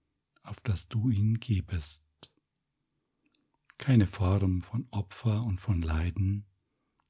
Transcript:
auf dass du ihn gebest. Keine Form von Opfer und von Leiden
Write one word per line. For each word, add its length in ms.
auf 200
dass 280
du 220
ihn 280
gebest. 600
Keine 300
Form 560
von 260
Opfer 540
und 180
von 200
Leiden 640